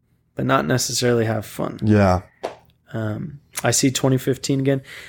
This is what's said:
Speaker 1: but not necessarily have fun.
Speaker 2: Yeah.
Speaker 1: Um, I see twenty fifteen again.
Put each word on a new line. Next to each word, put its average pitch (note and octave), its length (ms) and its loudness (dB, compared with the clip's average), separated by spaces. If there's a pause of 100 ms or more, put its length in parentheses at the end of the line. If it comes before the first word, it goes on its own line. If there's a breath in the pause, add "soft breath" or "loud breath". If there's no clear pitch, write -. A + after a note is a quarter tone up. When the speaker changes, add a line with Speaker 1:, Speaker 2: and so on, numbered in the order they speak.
(340)
Speaker 1:
but C3 120 -4
not C3+ 200 2
necessarily B2 600 0
have A2 200 -2
fun. - 360 -8
Speaker 2:
Yeah. G2+ 400 4 (680)
Speaker 1:
Um, A2 480 -6 (240)
I B2 60 2
see C3+ 200 2
twenty C3 280 2
fifteen C3+ 420 -2
again. C3+ 220 0 (260 loud breath)